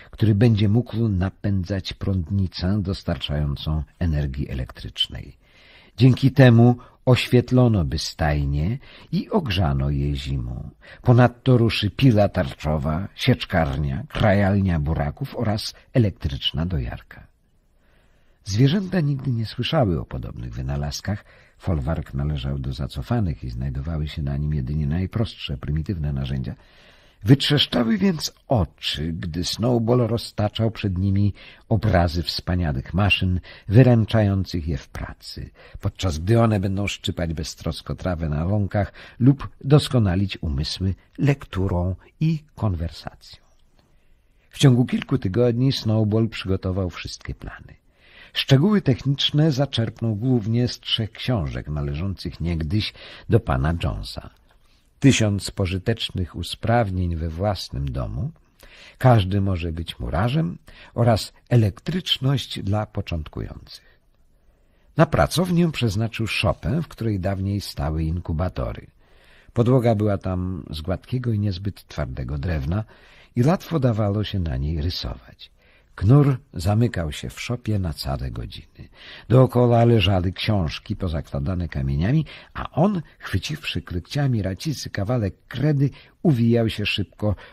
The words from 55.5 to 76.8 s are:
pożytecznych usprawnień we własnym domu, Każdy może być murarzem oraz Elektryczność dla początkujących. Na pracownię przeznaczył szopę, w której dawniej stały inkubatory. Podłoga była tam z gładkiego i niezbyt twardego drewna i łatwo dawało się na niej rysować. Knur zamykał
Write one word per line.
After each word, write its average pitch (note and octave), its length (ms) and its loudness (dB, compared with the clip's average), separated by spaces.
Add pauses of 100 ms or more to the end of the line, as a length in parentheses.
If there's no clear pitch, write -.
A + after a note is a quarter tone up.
pożytecznych F#2+ 840 -4
usprawnień F2+ 800 0
we E2 120 -4
własnym F2+ 640 -4
domu, G#2 400 -6 (640)
Każdy G2+ 420 4
może F2 320 -2
być E2 260 -10
murarzem A#2+ 600 -2 (360)
oraz A#2 380 0 (160)
Elektryczność B2+ 1120 0
dla G#2 240 -2
początkujących. - 1120 -10 (1000)
Na D3+ 100 6
pracownię E3+ 640 2
przeznaczył A2 540 -2
szopę, A2 560 -2
w - 60 -10
której G#2+ 320 -4
dawniej G2 400 -2
stały D#2 440 -4
inkubatory. D#2+ 800 -4 (640)
Podłoga A#2 420 4
była G#2 240 0
tam F#2 520 -4
z D#2 100 -10
gładkiego A2+ 520 -4
i G#2 60 0
niezbyt G2 480 -4
twardego C2+ 520 -6
drewna E2 460 -2 (520)
i A#2+ 60 4
łatwo E3 380 0
dawało G#2+ 440 0
się G2 140 -4
na D#2 180 -2
niej D2 260 -2
rysować. - 680 -8 (480)
Knur C3+ 400 4 (160)
zamykał G2 580 0